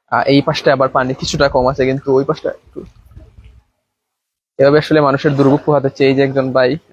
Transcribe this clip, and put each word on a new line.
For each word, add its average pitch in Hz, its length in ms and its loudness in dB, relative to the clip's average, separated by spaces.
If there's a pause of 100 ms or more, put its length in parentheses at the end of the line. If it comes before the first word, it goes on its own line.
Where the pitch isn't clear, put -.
(120)
আহ, 117 140 0
এই 139 160 4
পাশটা 151 320 -2
আবার 131 160 0
পানি 127 240 -2
কিছুটা 143 360 -2
কম 127 180 0
আছে, 131 180 0
কিন্তু 135 300 -2
ওই 135 80 2
পাশটা 151 260 -6
একটু, - 360 -14 (1700)
এভাবে 143 200 4
আসলে 151 240 2
মানুষের 143 340 0
দুর্ভোগ 139 300 2
পোহাতে 139 220 0
হচ্ছে। 135 200 0
এই 135 80 2
যে 139 80 2
একজন 135 280 -2
ভাই, 131 260 0 (160)